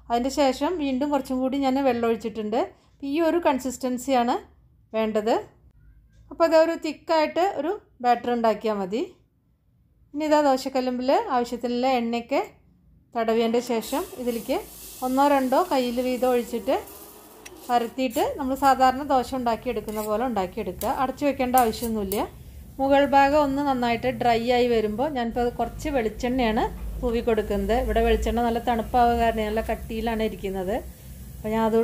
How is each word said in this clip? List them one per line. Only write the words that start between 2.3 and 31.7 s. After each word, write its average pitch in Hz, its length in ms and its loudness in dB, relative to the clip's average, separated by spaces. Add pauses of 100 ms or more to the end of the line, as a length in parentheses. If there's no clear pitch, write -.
ഈ 277 180 -4
ഒരു 330 180 2
കൺസിസ്റ്റൻസിയാണ് 254 960 0 (580)
വേണ്ടത്. 220 420 0 (920)
അപ്പോൾ - 180 0
അതൊരു 320 320 4
തിക്കായിട്ട് 320 680 0 (100)
ഒരു 302 160 -2 (300)
ബാറ്റർ 240 320 2
ഉണ്ടാക്കിയാൽ 220 440 0
മതി. 196 240 -4 (1120)
ഇനി 302 120 -4
ഇതാ 302 160 4
ദോശക്കല്ലുമ്പിൽ 262 680 0 (200)
ആവശ്യത്തിനുള്ള 240 640 -2
എണ്ണയൊക്കെ 233 480 -2 (720)
തടവിയതിൻ്റെ 226 500 2
ശേഷം 247 400 -2 (160)
ഇതിലേക്ക് 240 380 -2 (440)
ഒന്നോ 262 260 2
രണ്ടോ 277 400 4
കയ്യിൽ 247 340 0
വീതം 254 280 0
ഒഴിച്ചിട്ട് 247 460 0 (920)
പരത്തിയിട്ട് 247 580 0 (120)
നമ്മൾ 269 200 -4
സാധാരണ 262 480 4
ദോശ 262 320 2
ഉണ്ടാക്കിയെടുക്കുന്ന 226 680 -4
പോലെ 214 240 -2
ഉണ്ടാക്കിയെടുക്കുക. 196 640 -4 (100)
അടച്ചു 262 260 -2
വെക്കേണ്ട 254 300 0
ആവശ്യമൊന്നുമില്ല. 220 640 0 (600)
മുകൾ 277 300 4
ഭാഗം 277 340 4
ഒന്ന് 277 220 0
നന്നായിട്ട് 240 500 0
ഡ്രൈ 233 280 2 (100)
ആയി 247 160 4
വരുമ്പോൾ 220 420 0
ഞാനിപ്പോൾ 240 340 -2
അത് 240 100 0
കുറച്ച് 233 360 -4
വെളിച്ചെണ്ണയാണ് 240 720 0 (320)
തൂവി 240 260 -2
കൊടുക്കുന്നത്. 214 580 0
ഇവിടെ 226 240 0
വെളിച്ചെണ്ണ 226 380 2
നല്ല 233 180 0
തണുപ്പാവുക 240 580 2
കാരണം 226 280 2
നല്ല 214 160 -2
കട്ടിയിലാണ് 220 600 -4
ഇരിക്കുന്നത്. 190 520 -4 (540)
അപ്പോൾ - 220 -10
ഞാൻ 220 140 2
അത് 220 180 2